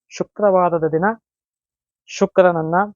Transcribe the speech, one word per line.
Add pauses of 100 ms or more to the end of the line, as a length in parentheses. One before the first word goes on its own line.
ಶುಕ್ರವಾರದ
ದಿನ (1000)
ಶುಕ್ರನನ್ನ (220)